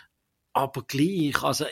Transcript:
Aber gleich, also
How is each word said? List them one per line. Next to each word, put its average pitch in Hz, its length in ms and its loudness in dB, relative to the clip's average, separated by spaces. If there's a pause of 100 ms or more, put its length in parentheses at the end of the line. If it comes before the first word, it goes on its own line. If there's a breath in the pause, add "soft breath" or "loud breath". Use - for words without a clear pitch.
(540 loud breath)
Aber 131 340 -2
gleich, 151 540 0
also 147 300 0